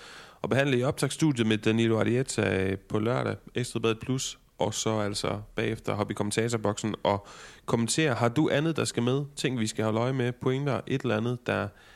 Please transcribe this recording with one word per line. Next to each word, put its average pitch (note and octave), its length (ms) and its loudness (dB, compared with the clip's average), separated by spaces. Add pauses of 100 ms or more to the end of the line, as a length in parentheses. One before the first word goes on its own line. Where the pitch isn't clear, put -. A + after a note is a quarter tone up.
(440)
at G#2 60 0
behandle C3 280 4
i A#2+ 40 2
optagsstudiet C3+ 640 2
med A2 120 4
Danilo A2+ 400 4
Arieta, G#2 720 2
øh, F#2+ 80 -2
på - 200 -4
lørdag, A2 380 0 (180)
Ekstra B2 240 -4
Bladet A2+ 200 0
Plus, - 400 -4 (200)
og G#2 160 0
så A2 240 -2
altså G2+ 400 -2 (160)
bagefter A2+ 400 -2
hoppe G#2 180 -2
i - 20 -4
kommentatorboksen G#2+ 880 -2
og G2+ 240 2 (400)
kommentere. A#2+ 480 2
Har A2+ 140 2
du D3 240 2
andet, D#3 240 0
der A#2 80 0
skal - 180 -2
med? C3+ 220 0 (120)
Ting, B2+ 240 -2
vi G#2+ 60 0
skal G#2+ 180 -2
holde A2 160 2
øje B2 120 0
med? B2 200 0
Pointer? C3 540 0
Et C3 160 -2
eller A2 140 2
andet, A#2+ 300 0
der G2+ 220 0 (280)